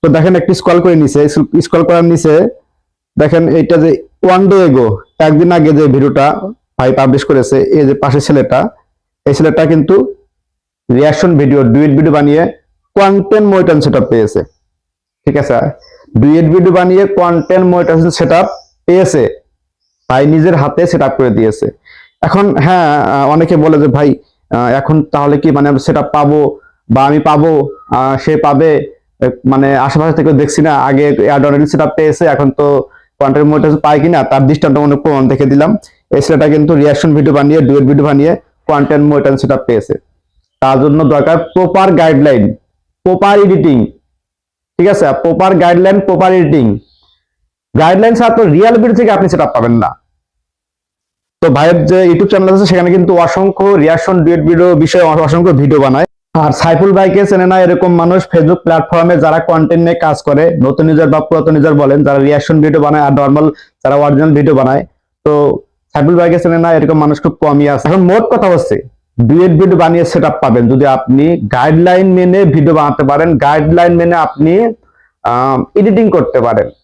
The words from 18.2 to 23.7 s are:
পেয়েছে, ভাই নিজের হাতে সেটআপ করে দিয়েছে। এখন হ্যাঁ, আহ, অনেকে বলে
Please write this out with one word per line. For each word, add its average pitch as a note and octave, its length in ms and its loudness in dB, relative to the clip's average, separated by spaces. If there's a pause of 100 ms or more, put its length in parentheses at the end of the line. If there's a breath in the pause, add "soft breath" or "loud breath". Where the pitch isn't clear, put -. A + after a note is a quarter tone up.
পেয়েছে, F3+ 360 0 (840)
ভাই C3 140 0 (100)
নিজের E3 280 0
হাতে D3 200 -2 (100)
সেটআপ C#3 260 -2
করে B2+ 200 0
দিয়েছে। A2 300 -2 (600 soft breath)
এখন G3 180 0 (200)
হ্যাঁ, F3 320 0
আহ, C#3 360 -2
অনেকে D#3+ 300 0
বলে D#3 200 2